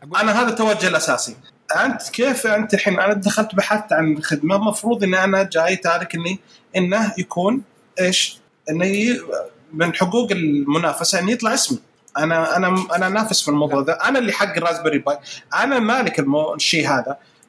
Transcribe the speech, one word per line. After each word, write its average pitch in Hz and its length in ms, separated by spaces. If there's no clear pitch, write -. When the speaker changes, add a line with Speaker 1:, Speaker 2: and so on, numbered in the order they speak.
Speaker 1:
أقول 151 180
Speaker 2:
أنا 220 220
هذا 247 60
التوجه 220 400
الأساسي. 139 480
أنت - 240
كيف 247 380
أنت 214 280
الحين 190 260
أنا 196 140
دخلت 202 400
بحثت 208 380
عن 156 300
خدمة، 160 360
مفروض 214 460
إن 185 100
أنا 190 280
جاي 185 340
تارك 175 380
إني، 170 240
إنه 196 420
يكون 190 440
إيش؟ 185 380
إنه 165 160
ي-، 208 340
من 165 220
حقوق 202 380
المنافسة 156 840
إني 185 140
يطلع 233 220
اسمي. 269 240
أنا، 160 380
أنا، 185 300
أنا 185 120
نافس 214 340
في - 60
الموضوع 147 340
ذا. 156 160
أنا 269 100
اللي 220 140
حق 190 260
رازبري 165 400
باي. 143 200
أنا 247 240
مالك 226 420
المو-، 147 340
الشيء 147 340
هذا. 135 280